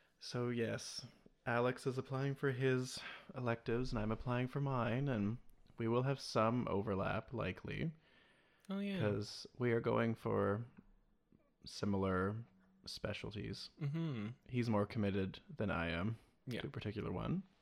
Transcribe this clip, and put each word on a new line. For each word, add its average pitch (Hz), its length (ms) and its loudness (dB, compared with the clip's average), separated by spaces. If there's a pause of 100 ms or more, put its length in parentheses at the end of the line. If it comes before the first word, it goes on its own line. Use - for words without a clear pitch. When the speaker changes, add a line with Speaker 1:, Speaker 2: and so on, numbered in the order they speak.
(200)
Speaker 1:
So, 120 300 -4
yes, 113 560 -2 (400)
Alex 123 420 2
is 127 100 -2
applying 135 380 -2
for 139 160 0
his 127 480 2 (380)
electives, 120 540 0
and 113 100 2
I'm 107 100 2
applying 123 360 0
for 139 140 -2
mine, 131 480 2
and 110 280 2 (400)
we 113 100 0
will 120 160 4
have 135 160 0
some 113 500 2
overlap, 98 640 0
likely. 139 580 -2 (760)
Speaker 2:
Oh, 196 100 -4
yeah. 202 200 -2
Speaker 1:
'Cause 104 460 0 (120)
we 123 160 2
are 117 80 4
going 117 340 4
for 104 460 2 (1040)
similar 95 680 2 (500)
specialties. 104 840 -6 (140)
Speaker 2:
Mm-hmm. 143 440 -2 (200)
Speaker 1:
He's 120 220 0
more 101 160 6
committed 98 540 0 (180)
than 104 120 0
I 85 200 0
am 95 280 0 (300)
Speaker 2:
Yeah. 117 140 -4
Speaker 1:
to - 60 -4
a 135 40 -6
particular 107 400 -4
one. 147 320 -2 (180)